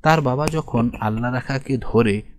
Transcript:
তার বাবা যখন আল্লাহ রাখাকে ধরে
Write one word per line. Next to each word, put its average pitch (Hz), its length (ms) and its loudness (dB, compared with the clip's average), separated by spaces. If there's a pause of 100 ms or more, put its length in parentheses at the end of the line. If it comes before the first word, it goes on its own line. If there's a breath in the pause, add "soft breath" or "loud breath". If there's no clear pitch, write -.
তার 156 180 4
বাবা 139 260 0
যখন 139 420 -2 (100)
আল্লাহ 113 340 -2
রাখাকে 135 480 -4
ধরে 107 400 2 (180)